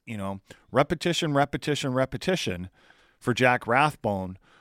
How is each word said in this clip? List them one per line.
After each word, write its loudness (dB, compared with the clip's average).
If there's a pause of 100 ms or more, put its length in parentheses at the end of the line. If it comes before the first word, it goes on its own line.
you -8
know, -6 (300)
repetition, 0
repetition, 0
repetition -2 (500)
for 0
Jack 2
Rathbone. 0 (220)